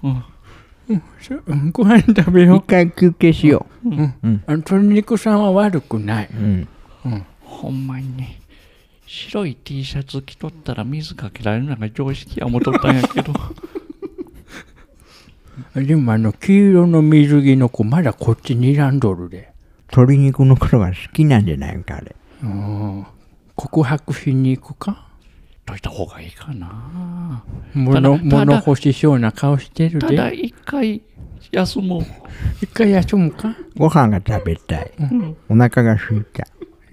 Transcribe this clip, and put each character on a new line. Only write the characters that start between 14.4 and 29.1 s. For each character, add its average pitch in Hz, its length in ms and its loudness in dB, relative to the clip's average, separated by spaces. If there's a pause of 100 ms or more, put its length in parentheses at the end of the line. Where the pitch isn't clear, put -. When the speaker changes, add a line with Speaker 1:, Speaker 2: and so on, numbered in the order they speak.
Speaker 3:
<laughs> 131 60 -4
で 143 140 2
も、 120 180 2
あ 110 40 2
の、 110 160 0
黄 - 200 0
色 196 340 6
の 165 140 4
水 147 400 6
着 135 160 4
の 123 120 2
子、 - 140 -4
ま 135 200 0
だ 117 100 0
こ - 200 0
っ - 80 -2
ち - 120 -4
睨 135 380 2
ん 139 80 0
ど 107 140 0
る 87 160 -10
で。 90 220 -20 (400)
Speaker 1:
鶏 131 260 6
肉 139 280 2
の 131 120 6
こ - 100 0
と 131 120 2
が 92 100 0
好 92 40 -4 (200)
き 160 120 2
な 131 140 4
ん 101 60 2
じ 80 80 -2
ゃ 69 40 -6
な 69 140 -8
い 80 60 -10
ん - 60 -12
か、 80 120 -12
あ - 60 -12
れ。 - 140 -20 (280)
Speaker 3:
う - 20 -8
ん。 101 600 -8 (500)
告 - 260 -4
白 143 320 -4
し 139 220 -4
に 131 220 0
行 - 160 -16
く - 40 -20
か？ - 300 -10 (580)
Speaker 2:
ど 98 100 -14
い - 40 -16
た - 100 -8
方 92 160 -8
が - 160 -20
い 80 60 -16
い 90 40 -18
か - 220 -16
な。 143 920 -12 (300)
Speaker 3:
物、 135 220 2
Speaker 2:
た 131 60 4
だ、 139 160 4
た 170 60 -4
だ、 143 220 4
Speaker 3:
物 - 100 6
欲 156 200 2
し 139 180 0
そ 151 200 2